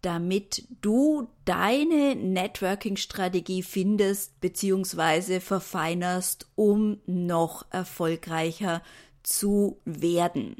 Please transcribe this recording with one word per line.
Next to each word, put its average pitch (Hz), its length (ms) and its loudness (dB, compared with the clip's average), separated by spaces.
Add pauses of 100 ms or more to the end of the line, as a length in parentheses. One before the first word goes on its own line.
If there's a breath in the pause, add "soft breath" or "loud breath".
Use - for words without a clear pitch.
damit 180 640 -2 (160)
du 269 460 2 (180)
deine 277 680 2
Networking-Strategie 185 1500 -2
findest 196 760 0
beziehungsweise 185 1000 0
verfeinerst, 180 1120 -2
um 208 520 2
noch 175 640 0
erfolgreicher 165 1080 -2 (440 loud breath)
zu 202 600 0
werden. 170 760 0